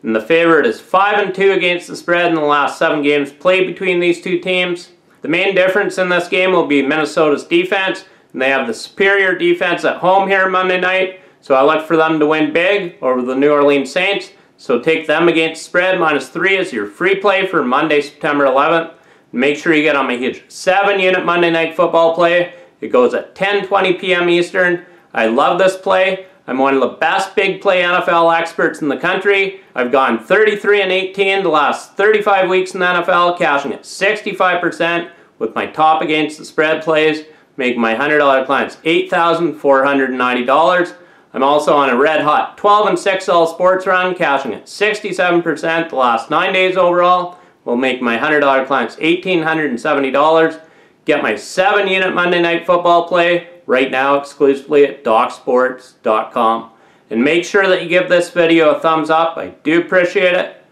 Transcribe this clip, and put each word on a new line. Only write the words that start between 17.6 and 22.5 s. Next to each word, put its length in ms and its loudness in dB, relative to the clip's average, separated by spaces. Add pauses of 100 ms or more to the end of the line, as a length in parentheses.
Monday, 380 0
September 440 -2
eleventh. 480 0 (380)
Make 260 0
sure 160 -2
you 120 2
get 100 2
on 140 -2
my 80 -4
huge 320 -6
seven 500 0
unit 260 0
Monday 240 0
Night 280 -2
Football 360 2
play. 420 0 (260)